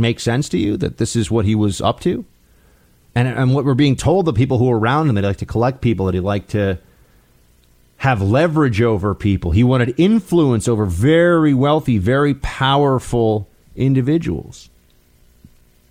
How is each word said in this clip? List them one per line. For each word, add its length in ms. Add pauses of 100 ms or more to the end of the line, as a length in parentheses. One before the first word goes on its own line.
make 180
sense 300
to 80
you 200
that 200
this 180
is 160
what 140
he 100
was 260
up 200
to? 240 (880)
And, 120
and 280
what 100
we're 80
being 220
told, 300
the 80
people 260
who 60
were 140
around 300
him, 60
that 80
he 40
liked 120
to 60
collect 360
people, 240
that 80
he 60
liked 320
to 260 (1200)
have 240
leverage 600
over 320
people. 380
He 120
wanted 340
influence 680
over 180
very 680
wealthy, 440
very 360
powerful 1120 (280)
individuals. 920 (1200)